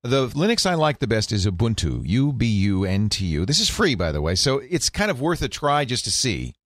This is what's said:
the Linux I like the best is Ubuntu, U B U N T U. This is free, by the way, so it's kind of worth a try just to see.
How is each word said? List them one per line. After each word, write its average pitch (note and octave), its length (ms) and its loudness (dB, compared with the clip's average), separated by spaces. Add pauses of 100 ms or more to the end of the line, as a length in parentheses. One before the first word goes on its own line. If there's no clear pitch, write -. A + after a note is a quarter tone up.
the B2+ 260 0
Linux G3+ 380 0
I F3+ 80 2
like D#3 240 2
the C3 80 -2
best A2 260 0
is G2+ 140 2
Ubuntu, E2+ 600 0
U C3 260 2
B A#2+ 140 0
U G2 380 2
N G2 240 0
T G2 180 -2
U. D#2+ 200 0
This D3+ 140 2
is A3 100 0
free, F3+ 240 2
by E2+ 180 -2
the D2 80 -2
way, E2 140 0
so C3+ 240 0
it's C#3 320 -2
kind G#3 200 -2
of C3 100 -4
worth D#3+ 200 0
a C3+ 80 -2
try D3 380 0
just A#2+ 180 -4
to G2+ 60 -4
see. C2 420 -2 (140)